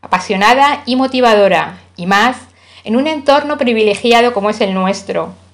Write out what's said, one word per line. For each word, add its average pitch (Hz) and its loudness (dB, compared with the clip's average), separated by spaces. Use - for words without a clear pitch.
apasionada 254 0
y 247 -2
motivadora, 214 2
y 175 -10
más 214 2
en 220 -2
un 277 0
entorno 294 0
privilegiado 233 2
como 208 -2
es 214 -6
el 196 -2
nuestro. 185 -4